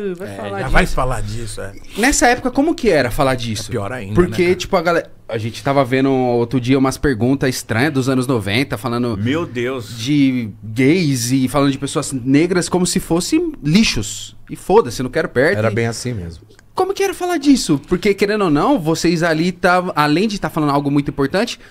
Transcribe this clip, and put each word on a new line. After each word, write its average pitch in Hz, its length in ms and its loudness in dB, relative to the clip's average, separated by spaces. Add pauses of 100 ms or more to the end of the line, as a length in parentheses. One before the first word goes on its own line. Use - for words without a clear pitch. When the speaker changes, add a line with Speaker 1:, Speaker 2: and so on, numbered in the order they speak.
(160)
Speaker 1:
vai 196 120 -10
Speaker 2:
É, 196 80 -12
Speaker 1:
falar 202 140 -10
Speaker 2:
já 196 80 -6
Speaker 1:
disso." - 140 -4
Speaker 2:
vai 180 140 4
falar 127 360 -2
disso, 107 400 -8
é. 98 100 -10 (240)
Speaker 1:
Nessa 262 300 2
época, 240 240 2
como 302 240 2
que 233 160 0
era 131 200 2
falar 131 240 2
disso? 113 340 -6
Speaker 2:
É - 40 -8
pior 104 200 -4
ainda, 107 220 -8
Speaker 1:
Porque, 175 280 2
Speaker 2:
né, 175 60 4
cara? 180 100 2
Speaker 1:
tipo, - 180 -2
a 170 60 2
galera, 170 280 0 (160)
a 113 120 -6
gente 110 240 -8
tava 139 220 2
vendo 135 280 2
outro 123 480 0
dia 131 180 2
umas 131 200 0
perguntas 131 500 0
estranhas 127 440 -2
dos 135 160 0
anos 131 180 0
noventa, 120 500 0
falando 120 400 -4
Speaker 3:
Meu 139 300 -2
Deus. 120 520 -6
Speaker 1:
de 127 520 2 (120)
gays 127 680 2
e 131 160 2
falando 139 240 2
de 131 60 -4
pessoas 139 340 -4
negras 147 560 2
como 180 180 2
se - 140 0
fossem 311 520 0 (100)
lixos. 147 760 0 (140)
E - 60 -10
foda-se, 175 460 2
não 127 80 -4
quero 156 200 -2
perto. 160 280 2
Speaker 4:
Era 110 120 2
Speaker 1:
E 101 40 -4
Speaker 4:
bem 113 120 0
assim 117 260 -6
mesmo. 85 320 -10 (300)
Speaker 1:
como 381 180 -2
que 392 100 -2
era 381 120 0
falar 349 240 -2
disso? 240 500 2
Porque, 185 260 0
querendo 202 300 0
ou 170 60 2
não, 208 280 2
vocês 165 440 0
ali 170 300 0
tavam, 180 440 0
além 151 320 2
de 208 100 -6
tá 160 120 -4
falando 151 200 0
algo 143 200 0
muito 143 200 0
importante, 180 480 -2 (120)